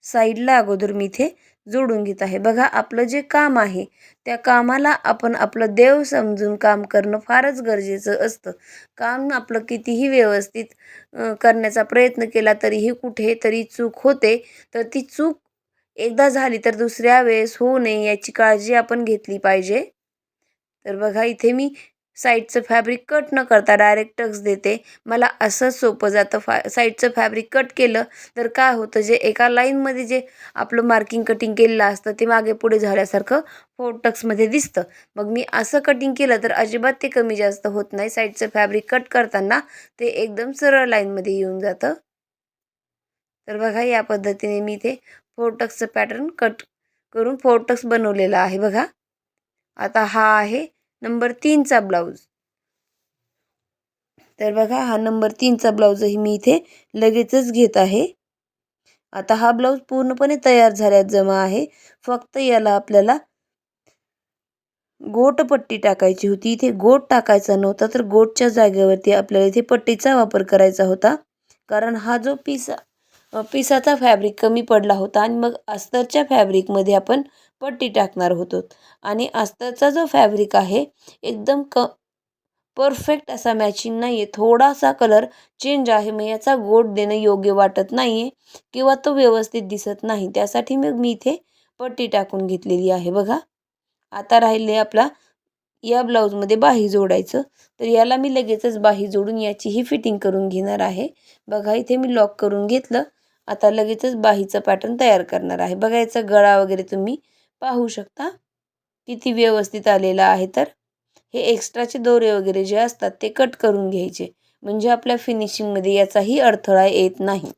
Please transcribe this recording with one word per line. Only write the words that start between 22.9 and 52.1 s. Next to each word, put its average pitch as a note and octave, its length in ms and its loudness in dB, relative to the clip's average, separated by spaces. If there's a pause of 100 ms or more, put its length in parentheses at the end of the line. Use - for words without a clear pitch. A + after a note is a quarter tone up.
कट D4+ 260 -2
न C4+ 100 0
करता G#3+ 320 4
डायरेक्ट G#3 420 2
टक्स G#3+ 240 -6
देते. G3+ 340 -2 (300)
मला A#3 220 0 (140)
असं A3 280 0
सोपं A#3 400 -2
जातं. G3+ 300 0
फा-, A3+ 300 -4
साईडचं A#3 460 0
फॅब्रिक A3 360 -2
कट C4 260 -2
केलं A#3 260 2 (340)
तर A#3 100 -4
काय C4 260 2
होतं, A3 280 -2
जे G#3+ 140 2
एका A3 340 2
लाईनमध्ये C4 560 -2
जे B3+ 160 -4 (340)
आपलं - 280 -4
मार्किंग A3+ 400 0
कटिंग A3+ 320 -4
केलेलं A3+ 280 4
असतं G3+ 360 -2
ते - 60 2
मागे A3+ 280 0
पुढे A3 260 0
झाल्यासारखं G3 640 0 (360)
फोर A#3+ 160 -6 (100)
टक्समध्ये A3+ 440 -2
दिसतं. B3+ 340 -2 (340)
मग G#3 160 -6
मी A#3 220 -4
असं A3+ 260 -2
कटिंग C4+ 380 0
केलं B3+ 260 2
तर A#3 80 -2
अजिबात A3+ 500 -2
ते C4+ 80 -6
कमी A#3 260 -2
जास्त G3+ 320 -4
होत G3+ 260 -6
नाही. G3+ 160 -6
साईडचं A3 440 -6
फॅब्रिक G#3 380 -2
कट B3+ 200 -2
करताना A3+ 480 0 (400)
ते A#3+ 80 -4
एकदम A3+ 440 -6
सरळ C4+ 360 2
लाईनमध्ये G3 460 -2
येऊन F#3+ 260 -4
जातं. G#3 340 -4 (1500)
तर G#3+ 100 -10
बघा, A3 240 -4
या A#3+ 200 0
पद्धतीने G#3 600 -4
मी G#3 120 -6
इथे A#3 220 -6 (420)
फोर A#3 220 -4
टक्सचं A3+ 260 -6
पॅटर्न A3 420 -6 (100)
कट A3 240 -2 (540)
करून A#3 200 -2
फोर B3 240 2 (100)
टक्स B3 160 -2
बनवलेला G3+ 540 0
आहे. F#3 200 -2
बघा, G#3+ 260 -2 (920)
आता A3 260 -2
हा G#3+ 200 -2 (140)
आहे A3 280 -4 (360)
नंबर A#3 300 -4 (120)
तीनचा C#4+ 380 2
ब्लाऊज. F3 380 -4 (2250)